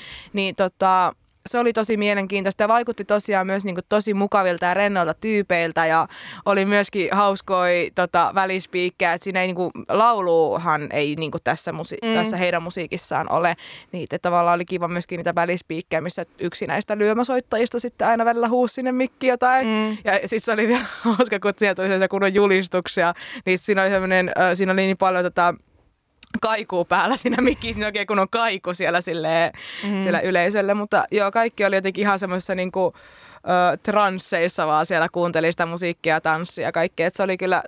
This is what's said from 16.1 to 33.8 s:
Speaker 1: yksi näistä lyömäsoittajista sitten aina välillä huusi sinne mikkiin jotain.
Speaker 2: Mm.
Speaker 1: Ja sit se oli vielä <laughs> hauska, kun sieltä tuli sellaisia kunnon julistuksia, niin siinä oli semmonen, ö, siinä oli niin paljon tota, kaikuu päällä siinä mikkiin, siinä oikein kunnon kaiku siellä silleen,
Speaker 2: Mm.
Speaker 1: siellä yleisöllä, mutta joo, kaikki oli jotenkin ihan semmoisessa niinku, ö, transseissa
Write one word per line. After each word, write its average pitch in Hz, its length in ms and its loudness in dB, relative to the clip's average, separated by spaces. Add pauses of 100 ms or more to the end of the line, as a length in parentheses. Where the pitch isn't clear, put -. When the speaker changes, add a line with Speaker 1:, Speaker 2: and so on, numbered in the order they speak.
Speaker 1:
yksi - 280 -6
näistä 208 320 -4
lyömäsoittajista 233 840 0
sitten - 280 -2
aina 226 160 2
välillä 233 240 2
huusi 247 260 2
sinne 254 180 -4
mikkiin 254 380 0
jotain. 254 360 2
Speaker 2:
Mm. 214 240 0 (140)
Speaker 1:
Ja 202 80 0 (160)
sit 208 160 -2
se 233 80 0
oli 214 160 2
vielä 240 180 0 (120)
<laughs> - 40 -16
hauska, 214 380 2
kun 202 180 0
sieltä 196 180 2
tuli 185 100 0
sellaisia 190 220 2
kunnon 196 260 0
julistuksia, 185 800 2 (320)
niin 185 120 2
siinä 190 240 0
oli 190 80 2
semmonen, 185 380 2 (220)
ö, 175 40 2
siinä 185 180 0
oli 190 100 0
niin 190 140 2
paljon 185 280 2
tota, 175 300 2 (840)
kaikuu 214 440 -2
päällä 190 320 2
siinä 240 260 -2
mikkiin, 233 320 0
siinä 214 120 -4
oikein 202 200 -4
kunnon 202 240 0
kaiku 208 440 -2
siellä 170 260 0
silleen, 165 520 0 (320)
Speaker 2:
Mm. 202 160 -2
Speaker 1:
siellä 180 200 0
yleisöllä, 196 540 2
mutta 208 360 0
joo, 202 200 2
kaikki 226 340 0
oli 196 120 2
jotenkin 190 260 -2
ihan 202 160 2
semmoisessa 185 360 -4
niinku, 185 380 0 (440)
ö, 180 400 2
transseissa 190 920 0